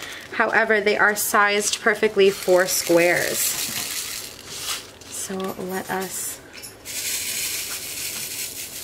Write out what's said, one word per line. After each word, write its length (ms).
however, 480
they 160
are 180
sized 680
perfectly 500
for 360
squares. 720
So 2000
let 540
us 500